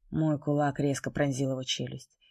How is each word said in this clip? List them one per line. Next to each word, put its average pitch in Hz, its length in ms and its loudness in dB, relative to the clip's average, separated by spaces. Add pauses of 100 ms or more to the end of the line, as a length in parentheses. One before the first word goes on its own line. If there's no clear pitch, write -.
Мой 156 300 2
кулак 147 400 2
резко 139 320 0
пронзил 139 400 0
его 131 120 -4
челюсть. 131 540 -6 (140)